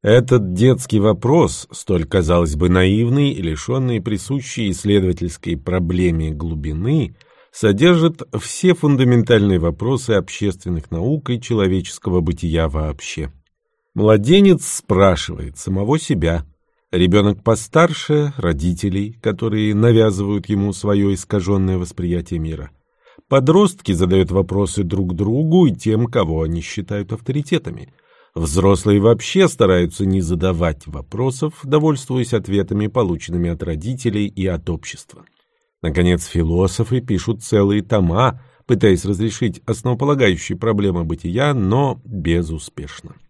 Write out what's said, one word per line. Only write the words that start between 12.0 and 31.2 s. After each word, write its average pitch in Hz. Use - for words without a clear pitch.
бытия 82
вообще. 76
Младенец 117
спрашивает 90
самого 101
себя, 82
ребенок 98
постарше — 147
родителей, 90
которые 107
навязывают 104
ему 101
свое 101
искаженное 95
восприятие 87
мира. 78
Подростки 156
задают 90
вопросы 95
друг 90
другу 147
и 95
тем, 110
кого 80
они 80
считают 101
авторитетами. -
Взрослые 92
вообще 117
стараются 92
не 95
задавать 85
вопросов, 127